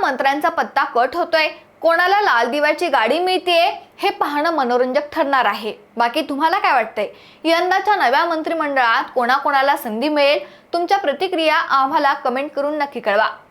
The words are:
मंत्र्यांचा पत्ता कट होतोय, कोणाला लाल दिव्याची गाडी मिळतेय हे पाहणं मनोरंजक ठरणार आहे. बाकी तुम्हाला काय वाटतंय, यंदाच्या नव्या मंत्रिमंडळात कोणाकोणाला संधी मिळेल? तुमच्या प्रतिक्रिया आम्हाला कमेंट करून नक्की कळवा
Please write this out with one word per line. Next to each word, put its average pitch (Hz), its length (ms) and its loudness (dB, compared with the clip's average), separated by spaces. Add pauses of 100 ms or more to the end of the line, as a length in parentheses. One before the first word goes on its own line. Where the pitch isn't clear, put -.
मंत्र्यांचा 285 480 0
पत्ता 269 360 -2
कट 247 300 -2
होतोय, 320 320 0 (340)
कोणाला 359 400 2
लाल 240 300 2
दिव्याची 302 360 0
गाडी 262 320 2
मिळतेय 359 500 2 (280)
हे 381 140 -2
पाहणं 330 420 -2
मनोरंजक 262 600 0
ठरणार 277 320 0
आहे. 208 280 -4 (240)
बाकी 240 320 0
तुम्हाला 320 300 0
काय 381 140 0
वाटतंय, 220 340 -2 (360)
यंदाच्या 359 520 2
नव्या 294 300 2
मंत्रिमंडळात 294 880 0
कोणाकोणाला 269 640 2
संधी 247 320 -4
मिळेल? 294 300 2 (340)
तुमच्या 349 240 0
प्रतिक्रिया 320 580 0
आम्हाला 277 600 2
कमेंट 269 360 -4
करून 285 260 -4
नक्की 285 220 -6
कळवा 214 280 2 (240)